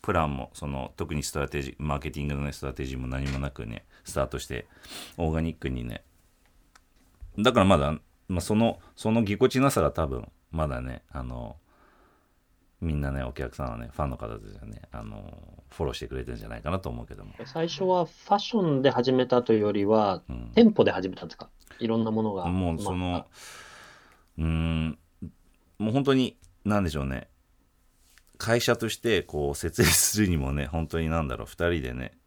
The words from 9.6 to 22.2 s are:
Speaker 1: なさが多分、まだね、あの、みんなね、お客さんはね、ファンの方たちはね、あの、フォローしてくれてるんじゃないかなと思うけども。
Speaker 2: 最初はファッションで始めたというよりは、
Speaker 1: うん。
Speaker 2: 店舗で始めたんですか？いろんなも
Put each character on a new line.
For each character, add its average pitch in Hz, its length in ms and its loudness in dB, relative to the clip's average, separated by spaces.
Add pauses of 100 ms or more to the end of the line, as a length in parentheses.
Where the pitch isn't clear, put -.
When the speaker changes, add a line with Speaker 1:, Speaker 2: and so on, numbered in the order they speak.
Speaker 1:
な 139 100 4
さ 98 120 2
が 73 80 4
多 78 160 -2
分、 62 240 -6 (200)
ま 78 160 0
だ 64 140 -4
ね、 64 300 -10
あ 65 120 -8
の、 62 340 -10 (1200)
み 82 140 -2
ん 73 60 0
な 69 120 -2
ね、 67 100 -4
お 64 100 -6
客 67 220 -8
さ 67 120 -6
ん 60 60 -6
は 57 40 -10
ね、 58 160 -12
フ - 80 -8
ァ 76 60 0
ン 67 40 -2
の 62 60 -6
方 55 220 -10
た - 0 -
ち 52 200 -16
は - 80 -16
ね、 107 140 -14 (120)
あ - 100 -12
の、 101 340 -14 (320)
フ - 140 -8
ォ 76 40 0
ロ 64 60 -2
ー - 20 -8
し - 40 -10
て 64 80 -10
く 64 80 -12
れ 64 100 -6
て 60 60 -10
る 60 60 -8
ん 55 40 -12
じ 53 60 -12
ゃ - 20 -12
な 57 80 -10
い 55 60 -14
か 76 80 -4
な 92 80 -2
と 92 100 -6
思 60 140 -8
う - 40 -12
け - 80 -14
ど 98 100 -16
も。 98 100 -18 (100)
Speaker 2:
最 165 240 -4
初 160 160 -4
は 180 220 4
フ - 60 -16 (160)
ァ 208 80 4
ッ - 20 2
シ - 180 -4
ョ 160 220 4
ン 131 40 0
で 135 80 8
始 123 220 2
め 127 140 4
た 123 160 4
と 113 100 2
い 110 40 6
う - 20 4
よ 104 140 2
り 101 120 2
は、 101 440 4
Speaker 1:
う 69 40 -8
ん。 58 220 -10
Speaker 2:
店 226 160 10
舗 156 140 6
で 101 60 6
始 95 180 -2
め 92 80 -8
た - 80 -12
ん 82 40 -12
で - 40 -14
す - 40 -18
か？ - 140 -18 (300)
い 120 60 -2
ろ 113 120 2
ん 113 60 2
な 110 60 0
も 110 120 2